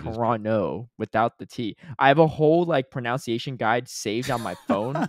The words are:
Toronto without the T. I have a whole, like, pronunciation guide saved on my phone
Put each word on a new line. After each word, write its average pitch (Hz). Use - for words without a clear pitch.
Toronto 110
without 110
the -
T. 110
I 135
have 139
a 160
whole, 156
like, 151
pronunciation 123
guide 120
saved 117
on 120
my 95
phone 127